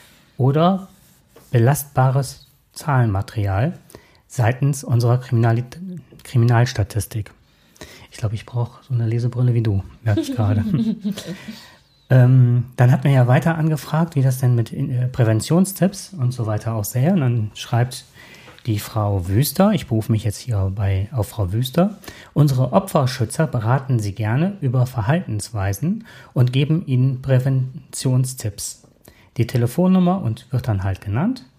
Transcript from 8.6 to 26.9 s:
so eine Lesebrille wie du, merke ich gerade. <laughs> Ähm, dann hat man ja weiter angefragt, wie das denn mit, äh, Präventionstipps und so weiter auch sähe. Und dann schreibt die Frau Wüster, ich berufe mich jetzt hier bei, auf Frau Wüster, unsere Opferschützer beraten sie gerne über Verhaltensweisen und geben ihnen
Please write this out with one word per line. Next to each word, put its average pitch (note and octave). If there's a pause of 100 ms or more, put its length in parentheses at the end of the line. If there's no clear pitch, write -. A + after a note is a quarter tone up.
so -
eine A#2
Lesebrille A#2+
wie A#2
du, G2 (200)
merke A2
ich C#4
gerade. A3
<laughs> F#3 (1300)
Ähm, B2+ (140)
dann B2
hat C3
man C#3+
ja B2+
weiter D#3+
angefragt, D#3+
wie C3+
das C3
denn B2
mit, A#2
äh, B2+
Präventionstipps D#3
und B2
so A#2+
weiter G#2+
auch G#2+
sähe. C3
Und G3
dann A#2+
schreibt - (600)
die G#2+
Frau G2+
Wüster, D3
ich D3+
berufe A2+
mich G#2
jetzt G#2+
hier F#2+
bei, G2
auf G#2+
Frau F#2
Wüster, D3 (360)
unsere C#3+
Opferschützer D#3
beraten B2+
sie G2+
gerne C3
über B2+
Verhaltensweisen A#2 (280)
und B2
geben D3
ihnen C3